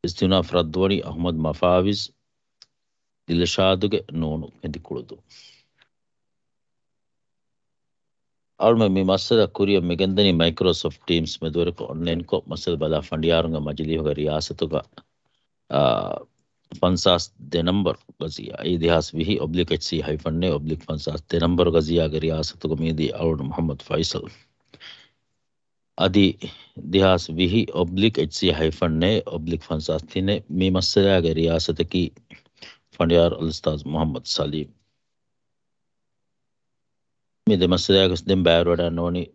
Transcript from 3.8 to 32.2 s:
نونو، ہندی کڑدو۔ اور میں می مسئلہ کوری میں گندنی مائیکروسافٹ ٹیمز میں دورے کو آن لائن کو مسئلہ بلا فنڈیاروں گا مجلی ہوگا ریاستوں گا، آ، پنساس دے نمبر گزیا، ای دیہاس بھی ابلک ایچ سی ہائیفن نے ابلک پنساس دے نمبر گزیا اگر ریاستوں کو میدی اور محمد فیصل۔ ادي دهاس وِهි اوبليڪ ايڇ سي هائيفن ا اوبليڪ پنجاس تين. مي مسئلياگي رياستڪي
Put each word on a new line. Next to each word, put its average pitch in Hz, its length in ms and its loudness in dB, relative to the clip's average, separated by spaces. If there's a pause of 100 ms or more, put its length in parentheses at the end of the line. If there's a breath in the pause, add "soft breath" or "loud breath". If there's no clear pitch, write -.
نونو، 78 360 -4 (160)
ہندی 78 200 -8
کڑدو۔ - 320 -12 (3500 soft breath)
اور 110 180 6
میں 110 140 4
می 95 140 2
مسئلہ 98 420 2
کوری 98 340 0
میں 87 200 -2
گندنی 95 320 2
مائیکروسافٹ 82 760 0
ٹیمز 82 340 0
میں 82 80 -4
دورے 85 220 0
کو - 200 -12
آن 82 140 -6
لائن 85 160 -2
کو 92 260 -2
مسئلہ 87 280 -4
بلا 78 240 -2
فنڈیاروں 80 540 0
گا 76 60 -4
مجلی 78 380 -4
ہوگا 76 180 -2
ریاستوں 76 560 -4
گا، 76 100 -2 (880)
آ، 57 440 0 (680)
پنساس 90 560 2
دے - 240 -4
نمبر 90 320 0 (280)
گزیا، 76 340 -10
ای 87 220 -2
دیہاس 82 360 2
بھی 80 260 -2
ابلک 82 320 -2
ایچ 73 120 -2
سی 80 180 -4
ہائیفن 78 380 -4
نے 90 100 0
ابلک 78 360 -4
پنساس 78 460 -6
دے 85 80 0
نمبر 85 300 4
گزیا 80 340 2
اگر 78 160 -2
ریاستوں 78 500 -4
کو 78 60 0
میدی 78 320 -2
اور 80 280 -2
محمد 71 460 -4
فیصل۔ - 640 -6 (1500 loud breath)
ادي 95 300 4 (580 loud breath)
دهاس 92 440 4
وِهි 90 320 2 (120)
اوبليڪ 90 460 0
ايڇ - 140 -2
سي - 180 -2
هائيفن 80 520 0
ا 98 80 2 (160)
اوبليڪ 82 360 -6
پنجاس 78 400 -4
تين. 95 260 -4 (200)
مي 92 220 0
مسئلياگي 92 640 2
رياستڪي 82 680 0 (880 loud breath)